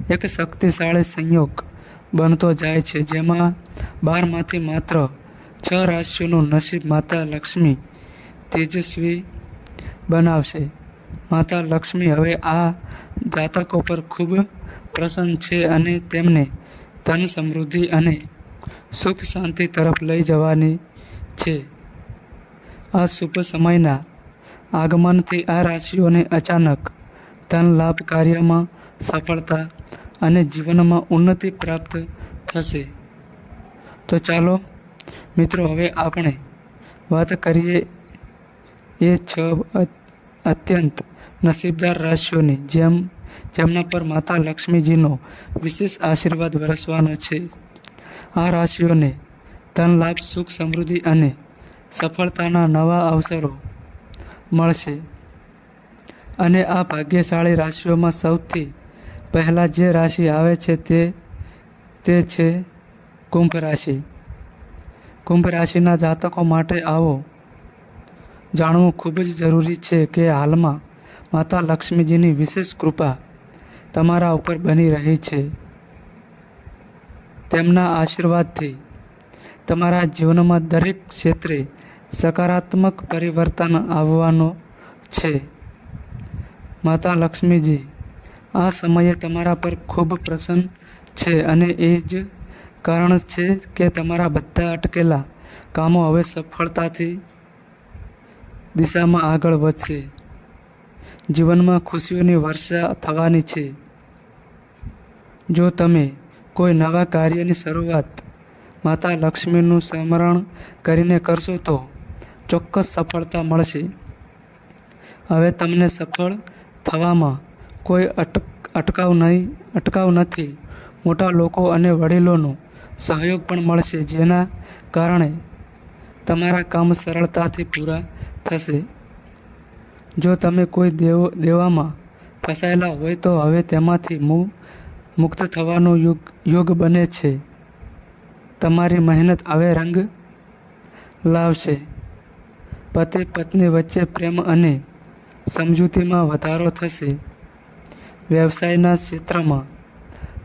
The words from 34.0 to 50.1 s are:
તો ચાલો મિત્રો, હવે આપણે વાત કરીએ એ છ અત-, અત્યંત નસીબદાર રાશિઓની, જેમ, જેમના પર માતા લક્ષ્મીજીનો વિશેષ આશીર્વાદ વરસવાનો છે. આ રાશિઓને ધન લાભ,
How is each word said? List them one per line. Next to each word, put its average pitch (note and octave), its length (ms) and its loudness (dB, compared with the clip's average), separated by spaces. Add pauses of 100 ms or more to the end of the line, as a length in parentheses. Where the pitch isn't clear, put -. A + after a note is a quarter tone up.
તો E3+ 100 0
ચાલો E3+ 420 0 (800)
મિત્રો, E3+ 280 0
હવે E3 240 -2
આપણે D#3+ 460 -2 (760)
વાત E3 220 0
કરીએ E3+ 540 0 (1120)
એ F3 160 4
છ - 220 -6 (360)
અત-, - 440 -4 (260)
અત્યંત E3 480 0 (520)
નસીબદાર E3+ 540 0
રાશિઓની, D#3+ 580 0
જેમ, E3 500 2 (500)
જેમના E3+ 260 2
પર F3 200 -6
માતા D#3+ 340 -2
લક્ષ્મીજીનો D#3+ 840 2 (420)
વિશેષ E3 380 -4
આશીર્વાદ D#3+ 560 -2
વરસવાનો D#3 580 -2
છે. D#3+ 340 -8 (880)
આ E3+ 140 0
રાશિઓને E3+ 680 2 (580)
ધન E3+ 220 4
લાભ, E3 240 0